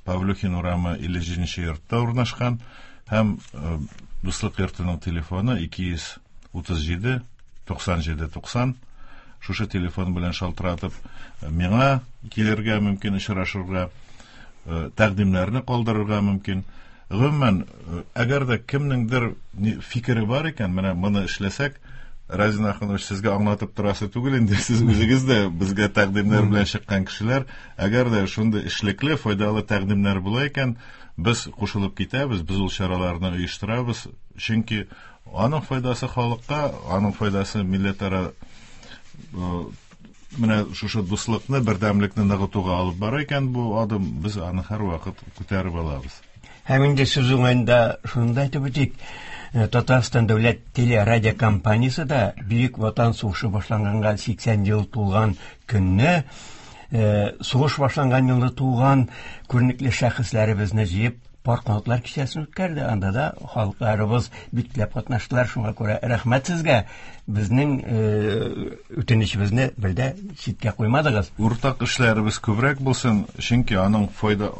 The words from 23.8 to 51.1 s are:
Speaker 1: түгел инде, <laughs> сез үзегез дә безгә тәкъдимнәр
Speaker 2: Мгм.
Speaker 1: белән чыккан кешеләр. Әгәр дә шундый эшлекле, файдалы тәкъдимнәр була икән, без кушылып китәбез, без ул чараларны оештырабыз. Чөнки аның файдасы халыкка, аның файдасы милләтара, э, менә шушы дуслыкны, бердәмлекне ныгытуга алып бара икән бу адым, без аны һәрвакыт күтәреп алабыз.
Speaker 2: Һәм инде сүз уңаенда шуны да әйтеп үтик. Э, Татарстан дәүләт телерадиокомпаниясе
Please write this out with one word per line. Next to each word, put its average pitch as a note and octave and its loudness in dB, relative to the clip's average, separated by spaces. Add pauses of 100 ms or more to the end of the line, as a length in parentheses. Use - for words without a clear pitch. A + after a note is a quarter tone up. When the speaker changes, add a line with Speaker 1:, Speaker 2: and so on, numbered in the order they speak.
Speaker 1:
түгел C3 0
инде, G2+ 4
<laughs> - 0
сез A#2 4
үзегез B2 4
дә A#2+ 6 (160)
безгә G2 0
тәкъдимнәр G#2 4
Speaker 2:
Мгм. G#2 4
Speaker 1:
белән G2+ 2
чыккан G2 -2
кешеләр. B2 -2 (320)
Әгәр A#2 2
дә G2+ 4
шундый G#2+ 0
эшлекле, B2+ 0
файдалы G#2 0
тәкъдимнәр G2 2
була B2 0
икән, C3 -2 (400)
без A#2 0
кушылып G2+ -4
китәбез, B2 -2
без F#2+ -2
ул F#2+ 0
чараларны F2+ -2
оештырабыз. A2+ -4 (340)
Чөнки A2 -2 (480)
аның C#3+ 0
файдасы B2+ -2
халыкка, B2+ -2 (260)
аның G2+ 2
файдасы G2 -2
милләтара, F#2+ -2 (1000)
э, F2 -4 (760)
менә A2 4 (100)
шушы G#2 -4
дуслыкны, A2+ -2
бердәмлекне G#2 2
ныгытуга F#2+ 0
алып F2+ 0
бара C3+ -2
икән C#3 -2
бу A#2 -2
адым, G2+ 0 (100)
без G#2 -4
аны F2+ -4
һәрвакыт F#2+ -6 (160)
күтәреп F#2 -4
алабыз. C#2+ -6 (480)
Speaker 2:
Һәм C3+ 6
инде C#3 4
сүз B2+ 4
уңаенда B2 6 (100)
шуны A#2+ 2
да C#3 2
әйтеп C#3 -2
үтик. C3+ 0 (580)
Э, A2 4
Татарстан A#2+ 4
дәүләт A2+ 4 (120)
телерадиокомпаниясе A2+ 4